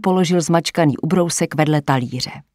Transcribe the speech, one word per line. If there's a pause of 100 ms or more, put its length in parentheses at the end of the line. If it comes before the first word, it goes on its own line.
položil
zmačkaný
ubrousek
vedle
talíře. (220)